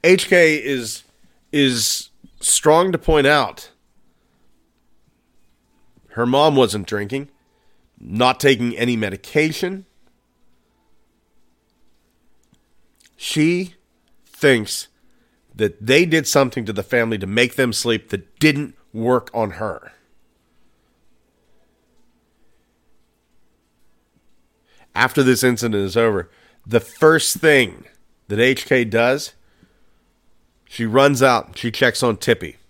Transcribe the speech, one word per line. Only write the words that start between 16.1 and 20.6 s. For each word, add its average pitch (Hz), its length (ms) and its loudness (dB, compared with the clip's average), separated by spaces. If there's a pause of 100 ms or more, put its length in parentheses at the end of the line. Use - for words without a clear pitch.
something 131 380 0
to 107 80 -8
the 98 80 -6
family 113 380 -2
to 95 80 -8
make 120 260 0
them 127 180 -2
sleep 113 380 -4
that - 300 -10
didn't 147 360 0 (160)
work 117 400 -2
on 110 200 -4
her. - 400 -12 (4000)